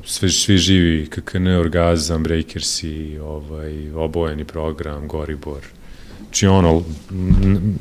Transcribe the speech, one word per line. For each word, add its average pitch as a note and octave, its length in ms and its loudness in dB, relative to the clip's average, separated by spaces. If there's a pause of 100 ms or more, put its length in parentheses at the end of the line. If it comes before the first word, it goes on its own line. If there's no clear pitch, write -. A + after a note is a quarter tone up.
sve, - 260 -2
svi G2 280 4
živi, E2+ 480 4
K - 160 -10
K - 140 -10
N, F2+ 120 0
Orgazam, E2+ 760 2
Breakersi, D#2 960 -6
ovaj, D2+ 760 -10
Obojeni D#2+ 520 -4
program, D2+ 640 -8
Goribor. D2+ 520 -8 (600)
Znači, - 260 0
ono, E2+ 360 6 (280)
n-, F#2+ 480 4 (220)